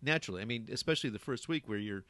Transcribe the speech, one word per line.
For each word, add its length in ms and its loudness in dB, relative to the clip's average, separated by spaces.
naturally. 400 2
I 40 -2
mean, 260 -2
especially 380 2
the 100 -2
first 280 -4
week 200 0
where 100 0
your, 320 -2